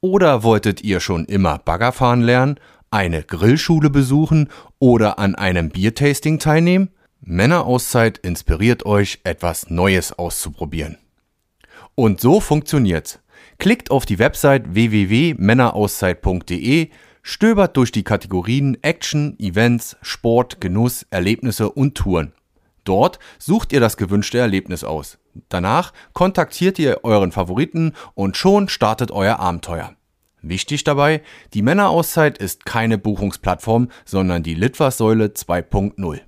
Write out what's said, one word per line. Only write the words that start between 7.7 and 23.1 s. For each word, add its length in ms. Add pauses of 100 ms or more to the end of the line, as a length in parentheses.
inspiriert 680
euch, 380
etwas 460
Neues 420
auszuprobieren. 880 (960)
Und 240
so 220
funktioniert's. 800 (380)
Klickt 320
auf 140
die 140
Website 560
w 160
w 180
w 280
männerauszeit 840
punkt 280
d 60
e, 340 (320)
stöbert 560
durch 160
die 100
Kategorien 760
Action, 580
Events, 600
Sport, 580
Genuss, 520
Erlebnisse 580
und 260
Touren. 380 (500)
Dort 360 (200)